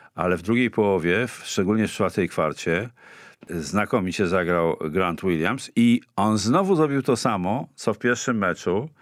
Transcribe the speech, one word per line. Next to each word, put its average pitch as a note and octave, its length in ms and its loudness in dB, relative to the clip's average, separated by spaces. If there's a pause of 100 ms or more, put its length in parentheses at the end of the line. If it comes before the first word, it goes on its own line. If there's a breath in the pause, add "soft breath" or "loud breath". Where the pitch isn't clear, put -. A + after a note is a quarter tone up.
(160 loud breath)
ale F2+ 220 0
w E2 40 -8
drugiej A#2 300 0
połowie, G2 560 2
w-, - 180 -14
szczególnie G#2 420 0
w E2+ 40 -6
czwartej F#2 380 -2
kwarcie, E2+ 600 -2 (600 loud breath)
znakomicie F#2 800 -2
zagrał E2+ 500 2 (120)
Grant F2+ 320 -2
Williams F2 540 -2
i A#2 260 4 (140)
on G#2+ 220 2
znowu F3 380 2
zrobił C#3+ 260 2
to B2+ 160 2
samo, G#2+ 580 -2
co - 180 -2
w - 60 -6
pierwszym A#2+ 380 0
meczu. F#2+ 520 -2 (120)